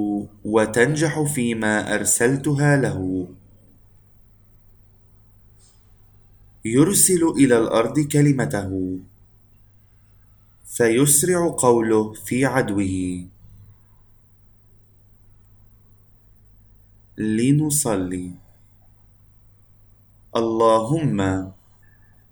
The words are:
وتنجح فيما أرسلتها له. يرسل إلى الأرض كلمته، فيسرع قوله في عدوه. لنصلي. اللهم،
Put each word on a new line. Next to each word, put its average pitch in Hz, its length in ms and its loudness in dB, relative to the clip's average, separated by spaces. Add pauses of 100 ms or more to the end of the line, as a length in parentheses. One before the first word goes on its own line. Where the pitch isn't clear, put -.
(460)
وتنجح 135 760 0
فيما 110 760 -2
أرسلتها 139 840 0
له. 92 500 -2 (3500)
يرسل 165 580 2 (140)
إلى 123 200 6
الأرض 113 420 0
كلمته، 107 1000 0 (1700)
فيسرع 151 920 2
قوله 110 560 2
في 127 320 -4
عدوه. 95 800 -2 (4000)
لنصلي. 107 1120 -2 (2000)
اللهم، 113 1160 0 (800)